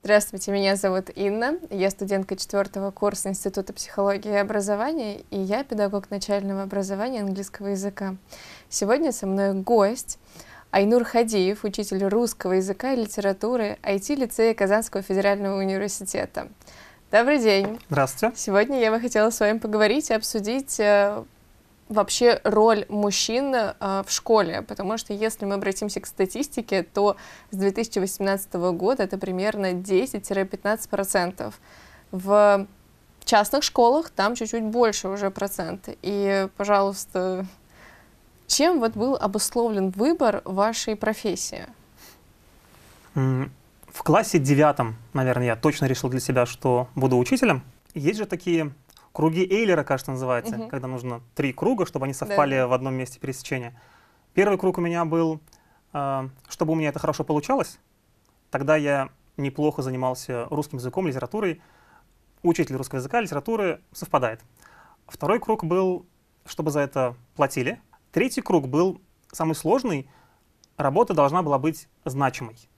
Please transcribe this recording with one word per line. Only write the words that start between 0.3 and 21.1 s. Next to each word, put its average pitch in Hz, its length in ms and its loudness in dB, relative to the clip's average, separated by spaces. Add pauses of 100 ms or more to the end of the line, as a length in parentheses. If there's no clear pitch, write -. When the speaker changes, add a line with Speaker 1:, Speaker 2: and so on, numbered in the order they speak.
Speaker 1:
меня 196 240 2
зовут 190 400 0
Инна, 226 420 -2 (140)
я 196 180 0
студентка 196 460 -4
четвёртого 196 560 -4
курса 196 380 -2
Института 196 440 -6
психологии 202 560 -2
и 202 60 0
образования, 208 880 -2 (100)
и 196 80 -4
я 202 240 -2
педагог 202 480 -2
начального 196 500 -2
образования 196 600 -4
английского 196 480 -6
языка. 196 460 -4 (540)
Сегодня 262 420 0
со - 140 -8
мной 196 300 0
гость 208 640 0 (500)
Айнур 220 360 4
Хадиев, 214 580 2
учитель 202 420 -2
русского 214 480 0
языка 190 400 0
и 247 40 0
литературы, 208 840 -2
ай 196 140 0
ти 196 160 -4
лицея 226 400 2
Казанского 202 480 0
федерального 196 560 0
университета. 190 920 -4 (600)
Добрый 254 300 4
день. 208 400 2 (100)
Speaker 2:
Здравствуйте. 143 480 0
Speaker 1:
Сегодня 233 420 2
я 220 120 4
бы 226 80 2
хотела 220 320 2
с - 80 -8
вами 214 180 4
поговорить 214 540 2
и - 20 4
обсудить, 220 680 -4
э, 208 440 4 (640)